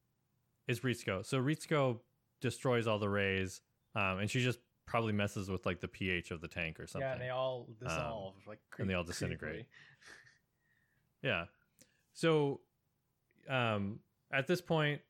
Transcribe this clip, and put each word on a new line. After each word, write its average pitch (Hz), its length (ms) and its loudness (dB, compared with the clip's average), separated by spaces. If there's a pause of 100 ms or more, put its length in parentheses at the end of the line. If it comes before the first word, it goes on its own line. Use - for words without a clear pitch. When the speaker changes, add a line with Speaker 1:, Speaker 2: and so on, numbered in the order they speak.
(680)
Speaker 1:
It's 120 140 0
Ritsuko. 107 440 0
So 135 160 2
Ritsuko 139 600 2 (400)
destroys 120 460 2
all 107 120 4
the 104 100 2
Reis, 95 520 2 (340)
um, 95 240 2
and 104 100 0
she 127 140 2
just 123 160 0 (260)
probably 113 280 0
messes 101 360 0
with, 92 160 -2
like, 92 160 0
the 95 60 -6
P 95 220 -4
H 87 220 0
of 85 100 -6
the 82 60 -10
tank 82 320 -6
or 85 80 -10
something. - 200 -4
Speaker 2:
Yeah, 131 60 -2
and 123 80 -8
they 127 80 -6
all 127 400 -2
Speaker 1:
Um, 117 100 -16
Speaker 2:
dissolve, 95 560 -4 (120)
like, 107 120 -14 (180)
Speaker 1:
and 101 120 -2
they 95 40 2
all 87 100 0
Speaker 2:
creep-, 82 40 -6
Speaker 1:
disintegrate. 82 580 -6
Speaker 2:
creepily. - 20 -20 (1500)
Speaker 1:
Yeah. 95 240 0 (680)
So, 151 480 4 (880)
um, 110 500 2 (320)
at 135 160 0
this 175 140 2
point, 151 480 2